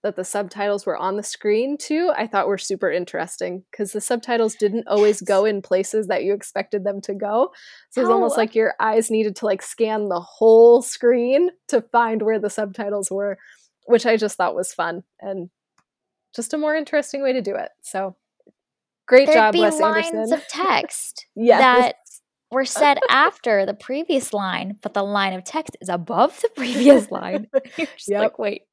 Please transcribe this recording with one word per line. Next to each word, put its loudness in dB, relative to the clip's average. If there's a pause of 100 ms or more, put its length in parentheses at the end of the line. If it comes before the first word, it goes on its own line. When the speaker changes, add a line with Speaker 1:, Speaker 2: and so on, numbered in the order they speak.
Speaker 1:
that -6
the -6
subtitles -4
were -4
on -4
the -8
screen -2
too, -2
I -4
thought -2
were -2
super -4
interesting, -6
'cause -8
the -6
subtitles -2
didn't -2
always 2
Speaker 2:
Yes. -12
Speaker 1:
go 2
in -2
places -2
that -2
you 0
expected -8
them -4
to -8
go. -2 (380)
So -4
it 2
was -2
Speaker 2:
No. 6
Speaker 1:
almost 0
like -2
your 2
eyes 0
needed -2
to, -6
like, -2
scan -4
the -2
whole 6
screen 0 (180)
to 0
find -2
where 0
the -4
subtitles -6
were, -4 (480)
which 2
I 2
just -4
thought -2
was -6
fun -6 (160)
and -10 (880)
just -8
a -4
more -2
interesting -4
way 0
to -2
do -6
it. -8 (120)
So -8 (920)
great 10
Speaker 2:
There'd 6
Speaker 1:
job, 6
Speaker 2:
be 2
Speaker 1:
Wes 2
Speaker 2:
lines 2
Speaker 1:
Anderson. -4
Speaker 2:
of -14
text -4
Speaker 1:
<laughs> -20
Yes. 6
Speaker 2:
that 4 (540)
were -2
said 2
Speaker 1:
<laughs> -2
Speaker 2:
after 2
the -4
previous -4
line, -6
but -10
the -2
line -2
of -10
text -10
is -14
above 0
the 0
<laughs> -6
previous 4
line. -8
<laughs> -4
You're -4 (100)
just -16
Speaker 1:
Yep. 0
Speaker 2:
like, -2
"Wait." -6 (100)